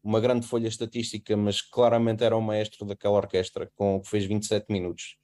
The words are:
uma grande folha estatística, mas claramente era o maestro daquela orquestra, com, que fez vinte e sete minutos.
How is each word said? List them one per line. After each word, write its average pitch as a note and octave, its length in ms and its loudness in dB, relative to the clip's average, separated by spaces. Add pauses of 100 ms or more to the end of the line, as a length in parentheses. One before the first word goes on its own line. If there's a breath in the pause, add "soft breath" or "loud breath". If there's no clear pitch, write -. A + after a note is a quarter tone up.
uma G#2+ 200 2
grande A#2+ 260 2
folha A#2 200 -2
estatística, A2 680 -6
mas G#2 260 0
claramente A#2 600 2
era A2+ 140 4
o A2+ 40 0
maestro G#2+ 440 -4
daquela G2+ 320 0
orquestra, F#2 580 -2
com, G2 240 0
que G2 80 -12
fez G#2 160 0
vinte G#2 200 -2
e - 40 -8
sete G#2+ 240 -2
minutos. F2+ 520 -6